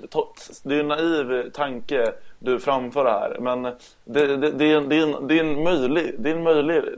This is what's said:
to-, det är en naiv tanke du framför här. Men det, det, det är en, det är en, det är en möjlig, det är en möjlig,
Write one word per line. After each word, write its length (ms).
to-, 520
det 120
är 60
en 80
naiv 640
tanke 600
du 220
framför 440
här. 360
Men 220
det, 760
det, 140
det 220
är 40
en, 120
det 80
är 60
en, 240
det 120
är 60
en 200
möjlig, 540
det 120
är 60
en 60
möjlig, 400